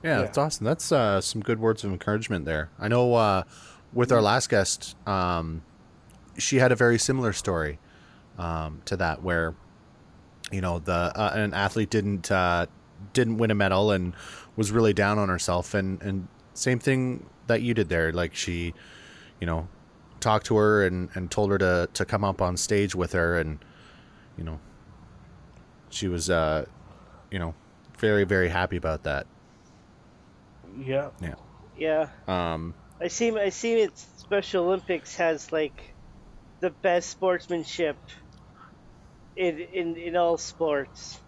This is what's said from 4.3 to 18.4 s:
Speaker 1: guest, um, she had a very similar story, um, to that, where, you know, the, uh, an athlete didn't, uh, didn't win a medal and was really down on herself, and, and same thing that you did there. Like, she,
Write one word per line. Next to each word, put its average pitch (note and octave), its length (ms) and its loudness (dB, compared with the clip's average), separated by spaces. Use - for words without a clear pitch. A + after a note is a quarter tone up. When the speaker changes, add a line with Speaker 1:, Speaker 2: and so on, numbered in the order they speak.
Speaker 1:
guest, - 460 0
um, E2+ 540 -2
she - 200 0
had B2 140 6
a B2 40 6
very A#2+ 240 6
similar B2+ 320 0
story, D#2+ 480 -2
um, D#2+ 480 -6
to F#2+ 120 -4
that, E2 260 0
where, E2+ 320 0
you G2 100 -4
know, F2 180 -2
the, E2+ 360 0
uh, G#2+ 200 0
an G#2 180 -2
athlete G2 360 0
didn't, G2+ 420 -2
uh, F2 340 2
didn't A2+ 240 2
win A2+ 140 2
a G#2 40 4
medal G2+ 360 4
and F2+ 220 0
was G#2 160 0
really A2 220 4
down G2+ 260 2
on G2 100 2
herself, F2+ 440 -2
and, F#2+ 280 -2
and G2 260 -4
same B2+ 260 0
thing B2+ 460 -2
that A#2 140 2
you A#2 120 0
did G2+ 160 0
there. E2 220 2
Like, E2+ 240 -2
she, E2+ 380 -4